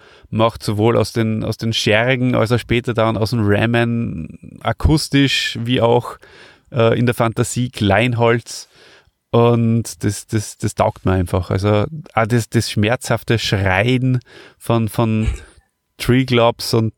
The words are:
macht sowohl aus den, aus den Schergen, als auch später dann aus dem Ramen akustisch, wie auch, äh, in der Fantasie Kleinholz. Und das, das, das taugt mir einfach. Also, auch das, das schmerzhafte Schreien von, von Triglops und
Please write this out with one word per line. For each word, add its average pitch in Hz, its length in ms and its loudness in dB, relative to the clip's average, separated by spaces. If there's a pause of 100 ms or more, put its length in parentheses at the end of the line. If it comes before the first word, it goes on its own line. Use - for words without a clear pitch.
(300)
macht 113 340 0
sowohl 110 340 2
aus 110 160 0
den, 110 320 -2
aus 107 100 -4
den 113 160 -4
Schergen, 123 640 0
als 113 160 0
auch 120 80 2
später 120 340 -2
dann 113 220 0
aus 110 140 -2
dem 113 180 0
Ramen 117 1160 -2
akustisch, 139 1000 0
wie 123 160 0
auch, 117 380 2 (560)
äh, 117 260 2
in 135 60 2
der 120 100 2
Fantasie 120 540 -2
Kleinholz. 117 960 0 (680)
Und 117 720 2
das, 101 240 -4
das, - 300 -6
das - 180 -6
taugt 101 300 -2
mir 95 80 2
einfach. 92 380 -2
Also, 104 340 0 (280)
auch 113 140 2
das, 113 220 0
das 117 200 0
schmerzhafte 113 720 -2
Schreien 120 800 0 (380)
von, 117 320 -2
von 110 380 0 (720)
Triglops 123 760 2
und 113 240 0